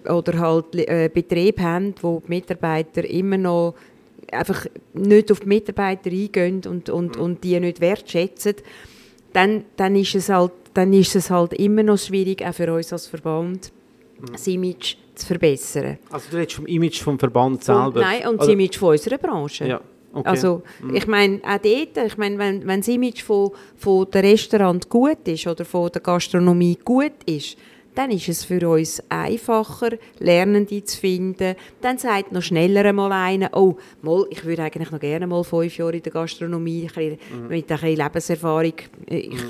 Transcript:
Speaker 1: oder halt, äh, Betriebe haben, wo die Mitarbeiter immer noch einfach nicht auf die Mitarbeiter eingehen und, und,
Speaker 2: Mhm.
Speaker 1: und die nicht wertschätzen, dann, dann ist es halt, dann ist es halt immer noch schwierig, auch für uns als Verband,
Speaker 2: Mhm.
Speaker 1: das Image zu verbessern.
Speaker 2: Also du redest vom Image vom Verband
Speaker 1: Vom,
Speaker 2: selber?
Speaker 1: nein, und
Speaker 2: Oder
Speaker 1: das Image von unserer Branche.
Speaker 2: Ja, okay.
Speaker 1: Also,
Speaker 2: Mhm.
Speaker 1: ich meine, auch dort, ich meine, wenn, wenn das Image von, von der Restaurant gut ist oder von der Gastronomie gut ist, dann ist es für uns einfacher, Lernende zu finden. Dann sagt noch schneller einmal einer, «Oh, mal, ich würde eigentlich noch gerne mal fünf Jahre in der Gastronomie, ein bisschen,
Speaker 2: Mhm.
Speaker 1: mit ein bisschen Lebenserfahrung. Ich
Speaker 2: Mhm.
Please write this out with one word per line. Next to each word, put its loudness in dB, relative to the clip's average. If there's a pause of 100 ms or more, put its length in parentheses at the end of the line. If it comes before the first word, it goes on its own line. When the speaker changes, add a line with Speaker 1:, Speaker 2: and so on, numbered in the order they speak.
(140)
Speaker 1:
oder 0
halt, 0
äh, 0
Betriebe 2
haben, -2
wo -2
die -8
Mitarbeiter -4
immer -2
noch 0 (580)
einfach -4 (280)
nicht 6
auf -2
die -8
Mitarbeiter -2
eingehen -2
und, -10
und, -4
Speaker 2:
Mhm. -4
Speaker 1:
und -6
die 0
nicht -4
wertschätzen, -2 (800)
dann, 2 (120)
dann 2
ist 0
es -2
halt, 2 (220)
dann 4
ist 6
es 0
halt 2
immer 2
noch 4
schwierig, -2
auch -6
für -2
uns -4
als -10
Verband, -6 (480)
Speaker 2:
Mhm. -16
Speaker 1:
das -14
Image -4 (180)
zu -14
verbessern. 0 (120)
Speaker 2:
Also -12
du -6
redest -4
vom -12
Image 0
vom 0
Verband 2
Speaker 1:
Vom, 4 (100)
Speaker 2:
selber? 0
Speaker 1:
nein, 2
und 0
Speaker 2:
Oder -
Speaker 1:
das 4
Image 4
von 2
unserer 2
Branche. -4
Speaker 2:
Ja, -2 (320)
okay. -6
Speaker 1:
Also, 0 (200)
Speaker 2:
Mhm. -6
Speaker 1:
ich -2
meine, 2
auch -2
dort, 0
ich -8
meine, -4
wenn, -4
wenn 0
das -4
Image -2
von, 2 (260)
von 2
der 2
Restaurant 4
gut 2
ist -4
oder -4
von -2
der -6
Gastronomie 2
gut 2 (140)
ist, -6 (380)
dann -4
ist -2
es -4
für -2
uns 0
einfacher, -2 (260)
Lernende 2
zu -6
finden. -2 (260)
Dann -2
sagt -2
noch -4
schneller 4
einmal 2
einer, 0
«Oh, 6 (260)
mal, 2
ich -14
würde -4
eigentlich -8
noch -10
gerne -4
mal -2
fünf -2
Jahre -4
in -10
der -8
Gastronomie, -6
ein -8
bisschen, -6 (240)
Speaker 2:
Mhm. -12
Speaker 1:
mit -6
ein -2
bisschen 0
Lebenserfahrung. -2 (320)
Ich -6
Speaker 2:
Mhm. -10 (140)